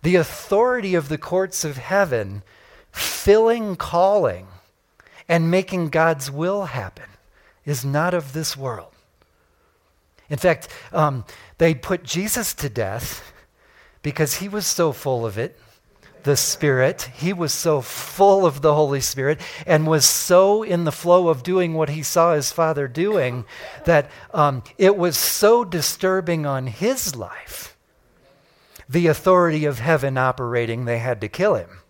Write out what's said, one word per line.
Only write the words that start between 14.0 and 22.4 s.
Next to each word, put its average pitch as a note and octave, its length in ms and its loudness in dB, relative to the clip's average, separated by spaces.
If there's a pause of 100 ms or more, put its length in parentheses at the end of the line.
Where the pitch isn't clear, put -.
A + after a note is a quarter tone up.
because D3 320 -2
he G3 140 -8
was G3+ 180 -6
so E3 260 0
full B2+ 320 -4
of G#2 140 -6
it B2+ 200 -6 (680)
the C#3+ 120 2
Spirit. C3 760 0
He E3+ 180 -4
was E3+ 200 -4
so D#3 280 0
full G3 640 2
of C#3 180 0
the D3+ 120 6
Holy C#3+ 260 2
Spirit C3+ 400 -2 (260)
and D#3 200 4
was D#3 180 4
so G3 580 4
in F3+ 220 -2
the D3+ 80 0
flow F3 360 4
of C#3+ 140 0
doing F3+ 320 0
what D#3 160 0
he D3+ 120 -8
saw E3+ 320 2
his C#3 160 -2